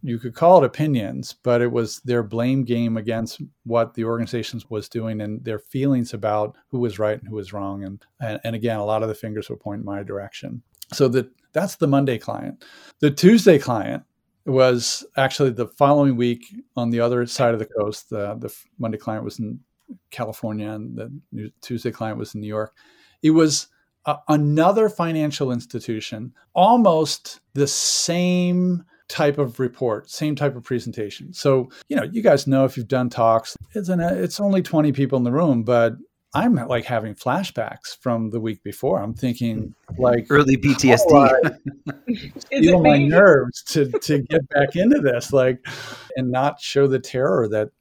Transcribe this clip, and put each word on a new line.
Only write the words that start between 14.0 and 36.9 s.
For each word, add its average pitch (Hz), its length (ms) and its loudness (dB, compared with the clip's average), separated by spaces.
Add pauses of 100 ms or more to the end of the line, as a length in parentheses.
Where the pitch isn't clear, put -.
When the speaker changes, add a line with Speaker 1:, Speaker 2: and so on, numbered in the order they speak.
Speaker 1:
was 127 600 2 (120)
actually 135 320 0
the 113 180 -4
following 143 480 4
week 120 300 -2 (320)
on 120 140 -2
the 117 100 0
other 120 240 0
side 117 280 0
of 110 60 -2
the 107 60 -4
coast. 104 440 -6
The, 104 260 -6
the 117 200 -12 (220)
Monday 110 200 -6
client 107 280 -8
was 107 120 -12
in 117 220 -8 (520)
California 107 580 -8
and 110 260 -12
the 117 160 -12 (220)
New-, 107 260 -12
Tuesday 120 320 -8
client 110 260 -8
was 113 160 -12
in 110 60 -10
New 104 80 -10
York. 107 260 -6 (480)
It 156 100 4
was 156 360 2 (380)
a, 147 120 -2 (120)
another 156 580 2
financial 156 640 -2
institution, 117 840 -8 (220)
almost 180 880 2 (120)
the 139 140 0
same 180 1160 0 (240)
type 147 280 0
of 127 220 -4
report, 123 500 -4
same 151 260 -4
type 143 200 -2
of 120 80 -16
presentation. 117 680 -8
So, 135 360 0 (200)
you 285 80 -2
know, - 60 0
you 208 180 -6
guys 151 260 4
know 135 160 4
if 131 140 -2
you've 117 100 -8
done 127 220 -2
talks, 113 480 0 (160)
it's 190 160 -6
an, 180 100 0
it's 180 400 -4
only 196 220 0
twenty 151 320 0
people 135 240 0
in 123 80 0
the 120 60 0
room, 135 320 2
but 117 300 2 (420)
I'm, 220 180 2
like, 120 320 -2
having 110 300 -4